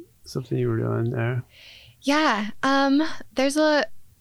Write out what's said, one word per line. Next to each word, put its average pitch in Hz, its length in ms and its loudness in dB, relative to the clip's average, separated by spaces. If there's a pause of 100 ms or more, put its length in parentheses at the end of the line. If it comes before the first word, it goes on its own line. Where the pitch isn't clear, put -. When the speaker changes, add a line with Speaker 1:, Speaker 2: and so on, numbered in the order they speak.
(260)
Speaker 1:
something 131 320 -6
you 123 100 0
were 117 100 0
doing 117 340 -2
there. 120 320 -2 (580)
Speaker 2:
Yeah. 269 500 0 (120)
Um, 277 380 4 (320)
there's 277 240 2
a, 302 280 4 (360)